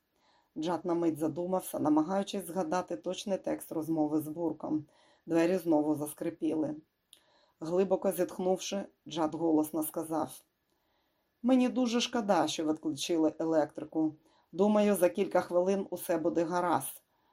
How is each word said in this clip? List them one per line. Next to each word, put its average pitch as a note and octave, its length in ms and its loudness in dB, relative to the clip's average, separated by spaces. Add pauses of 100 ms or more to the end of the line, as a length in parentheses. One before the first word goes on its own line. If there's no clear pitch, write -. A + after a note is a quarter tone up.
(580)
Джад E3 280 -2
на F3 80 0
мить E3 240 2
задумався, F3 600 -2
намагаючись F3 680 2
згадати F3+ 500 -2
точний G3 400 -4
текст D#3 340 -6
розмови D3+ 500 0
з C#3+ 60 -8
Бурком. D#3 580 -4 (400)
Двері E3+ 320 2
знову D3+ 380 2
заскрипіли. D#3 800 -4 (840)
Глибоко F#3 520 0
зітхнувши, F3+ 760 -2 (220)
Джад D#3 280 -2
голосно D#3 480 0
сказав: D#3+ 580 -6 (1000)
«Мені B3 280 4
дуже A#3 320 0
шкода, A#3 460 2
що - 180 -4
відключили D#3 760 0
електрику. D#3+ 760 0 (360)
Думаю, G#3 440 4
за F3 140 4
кілька F3+ 320 0
хвилин F#3 480 2
усе F3 280 -4
буде E3 260 2
гаразд. E3+ 600 0 (300)